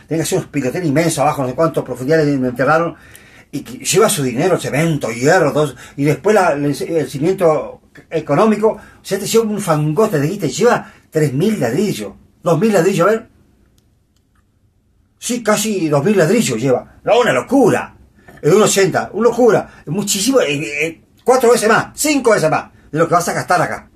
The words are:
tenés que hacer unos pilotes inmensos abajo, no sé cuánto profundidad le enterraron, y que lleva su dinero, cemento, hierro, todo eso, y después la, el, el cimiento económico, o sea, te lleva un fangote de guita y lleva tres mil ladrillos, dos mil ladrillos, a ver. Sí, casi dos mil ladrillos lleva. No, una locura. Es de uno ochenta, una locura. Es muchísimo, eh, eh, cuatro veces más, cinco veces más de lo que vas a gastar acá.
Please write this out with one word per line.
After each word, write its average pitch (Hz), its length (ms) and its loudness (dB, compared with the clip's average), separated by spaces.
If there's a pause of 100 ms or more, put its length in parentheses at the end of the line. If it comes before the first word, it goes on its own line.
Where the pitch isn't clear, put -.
tenés 160 140 -4
que - 80 -2
hacer 185 100 -2
unos - 120 -8
pilotes 135 340 -4
inmensos 160 340 0
abajo, 143 240 0
no 127 60 -4
sé 127 60 -8
cuánto 151 300 -2
profundidad 131 400 -2
le 147 100 0
enterraron, 135 600 -2 (560)
y 143 100 -10
que - 240 -16
lleva 208 240 2
su - 140 -2
dinero, 143 380 0
cemento, 139 500 -2
hierro, 139 420 2
todo 147 120 0
eso, 131 100 -6 (220)
y 139 80 -2
después 156 320 0
la, 180 160 2
el, 143 140 -4
el 147 440 -4
cimiento 147 720 -2 (280)
económico, 190 640 0
o - 300 -20
sea, 196 140 -4
te 202 80 -8
lleva 226 180 2
un 208 160 -4
fangote 151 600 0
de 143 80 0
guita 190 180 -4
y 131 40 -4
lleva 208 400 0 (200)
tres 151 240 0
mil 196 260 0
ladrillos, 127 520 -2 (300)
dos 165 180 2
mil 214 120 2
ladrillos, 180 340 2
a 202 40 4
ver. 220 180 -2 (1900)
Sí, - 240 -6
casi 202 460 -2
dos 143 160 0
mil 208 120 2
ladrillos 165 440 2
lleva. - 420 -2
No, 196 180 2
una 208 120 2
locura. 127 640 0 (440)
Es 147 100 0
de 175 40 6
uno 208 120 6
ochenta, 135 460 0
una 226 180 0
locura. 226 380 2 (120)
Es - 120 -16
muchísimo, 208 480 -2
eh, 147 460 -4
eh, 165 140 -12 (240)
cuatro 240 260 4
veces 220 180 2
más, 202 260 2
cinco 285 360 0
veces 156 200 2
más 135 200 -4 (220)
de 143 60 -2
lo 165 100 2
que 165 60 0
vas 175 140 0
a 196 40 -4
gastar 170 280 -2
acá. 110 360 -6